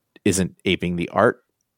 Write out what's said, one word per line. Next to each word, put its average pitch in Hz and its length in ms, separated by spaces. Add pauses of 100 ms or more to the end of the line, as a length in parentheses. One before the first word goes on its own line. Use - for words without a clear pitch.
(260)
isn't 92 300 (100)
aping 87 300
the 87 140
art, - 320 (360)